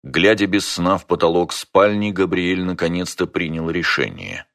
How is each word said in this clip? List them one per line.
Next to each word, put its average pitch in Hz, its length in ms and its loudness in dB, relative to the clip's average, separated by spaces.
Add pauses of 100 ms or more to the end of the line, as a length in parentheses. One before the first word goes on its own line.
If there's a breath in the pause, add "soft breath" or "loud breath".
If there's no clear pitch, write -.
Глядя 98 440 2
без 95 200 0
сна 90 300 0
в - 80 -8
потолок 85 480 2
спальни, 104 580 2
Габриэль 92 520 0
наконец-то 87 640 -2
принял 80 420 -4
решение. 50 840 -4